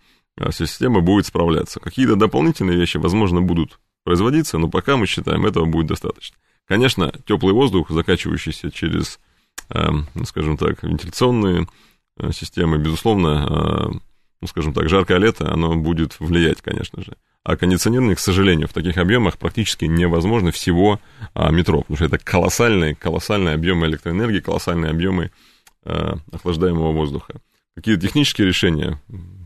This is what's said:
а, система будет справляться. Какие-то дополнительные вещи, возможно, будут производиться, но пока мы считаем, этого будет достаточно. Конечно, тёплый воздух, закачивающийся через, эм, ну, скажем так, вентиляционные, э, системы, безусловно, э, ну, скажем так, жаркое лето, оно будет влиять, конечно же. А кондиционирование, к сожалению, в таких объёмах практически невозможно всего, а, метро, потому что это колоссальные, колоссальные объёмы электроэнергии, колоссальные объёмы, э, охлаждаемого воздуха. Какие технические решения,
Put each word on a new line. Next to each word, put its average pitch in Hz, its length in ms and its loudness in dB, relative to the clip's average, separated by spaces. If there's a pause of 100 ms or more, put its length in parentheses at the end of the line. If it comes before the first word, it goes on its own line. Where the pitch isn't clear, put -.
(380)
а, - 140 -4
система 104 500 0
будет 92 240 4
справляться. - 540 -2
Какие-то 117 360 0
дополнительные 98 640 2
вещи, 85 200 0
возможно, 87 440 2
будут 85 380 -2 (240)
производиться, 110 540 0
но 82 100 0
пока 131 300 0
мы 101 100 0
считаем, 82 380 -2
этого 87 200 2
будет 80 220 0
достаточно. - 500 -8 (300)
Конечно, 101 440 2 (160)
тёплый 95 260 2
воздух, 95 380 2
закачивающийся 80 800 -2
через, 82 480 -4 (500)
эм, 76 460 0
ну, 85 100 -6
скажем 78 320 -2
так, 78 260 -2
вентиляционные, 87 840 0 (500)
э, 80 140 -6
системы, 82 460 -2
безусловно, 78 720 0
э, 76 500 -2 (440)
ну, - 60 -10
скажем 78 260 -4
так, 78 160 0
жаркое 90 300 4
лето, 98 320 2
оно 82 240 0
будет 80 440 0
влиять, 82 420 2
конечно - 420 -8
же. - 100 -18 (300)
А 82 120 -2
кондиционирование, 107 600 2
к - 40 -8
сожалению, 90 480 2
в - 60 -8
таких 87 240 -2
объёмах 95 400 2
практически - 480 -4
невозможно 85 640 2
всего, 98 480 2 (360)
а, 80 160 2
метро, 80 300 2
потому 73 160 -6
что 80 80 0
это 71 120 0
колоссальные, 90 800 2
колоссальные 87 580 -2
объёмы 82 320 0
электроэнергии, 87 540 -2
колоссальные 82 520 -2
объёмы, 85 380 -2 (540)
э, 80 300 -4 (180)
охлаждаемого 85 600 0
воздуха. 78 440 -4 (400)
Какие 107 220 0
технические 104 500 0
решения, 76 520 0 (460)